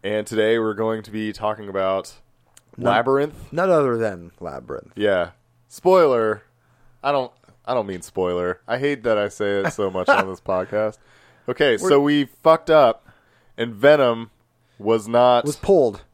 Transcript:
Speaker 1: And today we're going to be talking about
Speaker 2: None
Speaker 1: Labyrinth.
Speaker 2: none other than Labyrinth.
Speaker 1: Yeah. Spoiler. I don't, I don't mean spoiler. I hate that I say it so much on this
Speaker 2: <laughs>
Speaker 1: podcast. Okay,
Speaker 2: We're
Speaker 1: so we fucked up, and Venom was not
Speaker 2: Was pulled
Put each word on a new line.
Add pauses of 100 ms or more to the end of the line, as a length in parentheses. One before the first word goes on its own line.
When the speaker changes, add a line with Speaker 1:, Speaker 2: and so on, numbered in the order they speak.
Speaker 1:
And
today
we're
going
to
be
talking
about (640)
Speaker 2:
None
Speaker 1:
Labyrinth.
Speaker 2:
none
other
than (100)
Labyrinth.
Speaker 1:
Yeah. (380)
Spoiler. (600)
I
don't, (320)
I
don't
mean
spoiler.
I
hate
that
I
say
it
so
much
on
this
Speaker 2:
<laughs>
Speaker 1:
podcast. (500)
Okay,
Speaker 2:
We're
Speaker 1:
so
we
fucked
up, (500)
and
Venom (480)
was
not
Speaker 2:
Was
pulled (120)